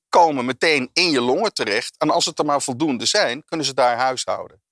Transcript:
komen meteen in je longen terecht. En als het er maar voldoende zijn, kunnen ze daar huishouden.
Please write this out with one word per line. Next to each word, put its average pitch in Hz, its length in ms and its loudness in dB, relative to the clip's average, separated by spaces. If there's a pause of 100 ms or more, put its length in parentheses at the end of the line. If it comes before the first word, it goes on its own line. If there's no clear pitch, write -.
komen 156 360 4
meteen 131 480 0
in 180 180 0
je 131 100 2
longen 156 320 0
terecht. 110 440 -4
En 151 120 0
als 170 160 0
het 165 140 -4
er 156 60 -2
maar 143 160 0
voldoende 127 440 -2
zijn, 151 400 0
kunnen 160 200 -6
ze 139 80 -4
daar 123 240 2
huishouden. 120 640 -4 (100)